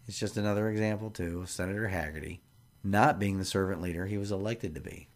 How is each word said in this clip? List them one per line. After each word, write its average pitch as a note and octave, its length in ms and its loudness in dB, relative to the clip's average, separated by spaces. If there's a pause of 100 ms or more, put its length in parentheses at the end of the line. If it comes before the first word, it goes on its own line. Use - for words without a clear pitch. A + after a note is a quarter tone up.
It's G#2 100 -8
just G#2 180 -2
another G#2 340 2
example, G#2+ 400 0
too, F2 320 -4
of F2+ 80 -8
Senator G2+ 420 -2
Hagerty D#2 480 -4 (420)
not G#2 360 6
being G2 200 2
the F#2+ 60 0
servant F#2+ 380 0
leader F2+ 240 -2
he G#2 100 -2
was G2+ 160 -2
elected G2+ 420 -2
to D2+ 60 -8
be. - 360 -12